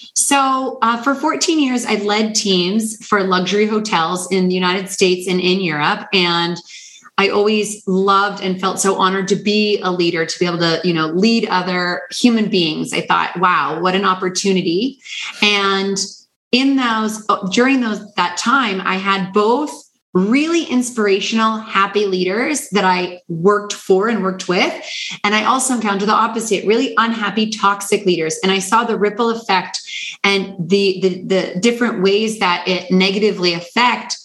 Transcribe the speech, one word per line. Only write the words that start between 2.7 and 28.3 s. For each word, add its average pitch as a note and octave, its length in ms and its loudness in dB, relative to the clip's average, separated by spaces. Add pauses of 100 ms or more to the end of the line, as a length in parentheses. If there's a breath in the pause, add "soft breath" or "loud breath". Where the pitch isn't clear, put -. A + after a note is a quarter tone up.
for G3+ 160 2
luxury F#3+ 440 2
hotels F#3 680 -2
in F#3 160 2
the F3+ 60 0
United F#3 340 -2
States F#3 400 0
and F#3 100 0
in F#3 220 2
Europe. E3+ 520 -2
And F3 440 0 (640 loud breath)
I G3 100 2
always G#3 580 0
loved G3 560 2
and F#3+ 160 -2
felt F#3+ 220 -2
so F#3+ 160 2
honored F#3+ 320 0
to G3+ 80 2
be G#3 440 0
a F#3 100 -2
leader, E3+ 340 0
to D#3+ 140 -6
be F3+ 80 0
able F3 120 -2
to, E3 260 2
you F3 100 2
know, D#3+ 140 0
lead G#3+ 400 2
other F3+ 640 -2
human A3+ 380 2
beings. E3 460 -2
I - 80 -2
thought, E3+ 360 -2
"Wow, E3 420 0
what F3+ 140 2
an G3 120 0
opportunity." F#3 920 0 (440 loud breath)
And G3 560 2 (520)
in C4+ 260 2
those, A3 500 -2 (260)
during B3+ 300 2
those, G#3 320 -6
that F3+ 240 -2
time, A3+ 420 0
I F#3 160 -2
had F#3+ 380 -2
both B3 360 2 (440)
really C#4 500 2
inspirational, A3 960 0
happy G3+ 480 0
leaders G3 640 -2
that F#3+ 140 2
I F3+ 440 0
worked G3+ 460 0
for G3 340 2
and G#3+ 140 0
worked F#3 260 -4
with. A3+ 240 0 (500 loud breath)
And G#3 120 0
I G#3+ 100 0
also B3+ 300 2
encountered G#3 340 0
the G#3+ 60 4
opposite, A3 500 0
really A#3 320 2
unhappy, G#3+ 540 2
toxic G3+ 560 0
leaders. D#3+ 360 0